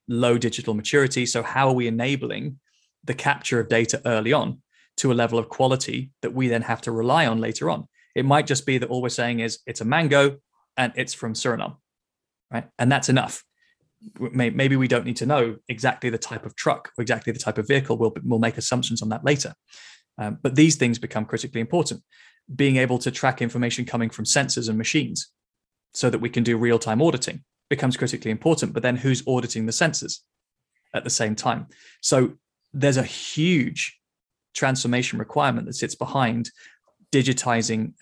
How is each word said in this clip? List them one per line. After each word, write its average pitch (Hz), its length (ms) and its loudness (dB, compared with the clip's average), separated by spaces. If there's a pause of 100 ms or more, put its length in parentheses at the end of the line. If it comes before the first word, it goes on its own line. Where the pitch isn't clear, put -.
low 120 300 4
digital 117 360 -2
maturity. 131 520 2
So 117 160 -2
how 135 260 2
are 131 60 4
we 123 120 2
enabling 123 720 -2 (460)
the 131 100 -4
capture 135 460 0
of 110 80 -4
data 117 380 2
early 113 260 2
on 127 300 0 (340)
to 131 160 2
a - 20 4
level 117 240 2
of 113 100 -2
quality 131 640 0 (120)
that 120 100 -4
we 131 160 0
then 117 140 2
have 117 200 -4
to 117 100 -6
rely 127 340 2
on 113 140 0
later 113 300 -4
on? - 180 -6 (260)
It 127 100 0
might 147 220 4
just 135 180 0
be 131 140 2
that 120 100 -2
all 127 140 -2
we're 123 60 -2
saying 120 320 -2
is, 113 260 -4
"It's 123 140 -10
a 110 40 -4
mango 139 540 4 (380)
and 123 200 0
it's 123 180 -4
from 113 200 -6
Suriname," - 420 -2 (760)
right? 117 180 -6 (100)
And 123 120 4
that's 139 180 2
enough. 127 360 0 (720)
W-, - 180 -8
may-, 123 180 0
maybe 135 260 2
we 131 120 2
don't 120 160 2
need 120 120 -6
to 117 100 -4
know 120 300 2 (120)
exactly 123 420 -2
the 110 80 -4
type - 280 -10
of 107 80 -14
truck - 420 -4
or 120 60 -4
exactly 113 300 -2
the 110 60 -8
type - 200 -4
of 107 80 -4
vehicle. 135 320 2
We'll, 113 240 2
we'll 120 160 0
make 113 180 0
assumptions 123 460 -2
on 107 60 -4
that 110 160 -4
later. 143 300 0 (600)
Um, 107 260 -6
but 131 120 0
these 156 220 6
things 120 220 2
become 113 260 -4
critically 117 360 -6
important. 151 420 -2 (520)
Being 135 220 4
able 127 220 2
to 123 120 -2
track 131 320 0
information 120 420 -2
coming 117 260 -2
from - 140 -10
sensors 131 440 0
and 110 100 -2
machines 120 540 -2 (600)
so - 180 0
that 110 100 -2
we 120 80 -2
can 117 160 0
do 117 120 2
real-time 117 460 2
auditing - 400 0 (260)
becomes 131 280 0
critically 120 340 -4
important. 156 440 0
But 110 80 -2
then 123 140 2
who's 127 300 0
auditing 123 400 -2
the 113 60 -4
sensors - 480 -2 (720)
at - 100 -4
the 123 80 -6
same 107 240 0
time? 117 320 -4 (340)
So 131 340 4 (380)
there's 139 240 2
a 131 60 2
huge - 960 -2 (560)
transformation 127 640 0
requirement 123 480 0
that - 80 -10
sits - 200 -6
behind 120 560 -2 (640)
digitizing 117 880 0